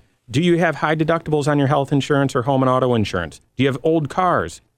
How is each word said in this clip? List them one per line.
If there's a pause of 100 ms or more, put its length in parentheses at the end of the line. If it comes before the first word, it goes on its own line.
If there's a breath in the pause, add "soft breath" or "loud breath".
(300)
Do
you
have
high
deductibles
on
your
health
insurance
or
home
and
auto
insurance? (160)
Do
you
have
old
cars, (180)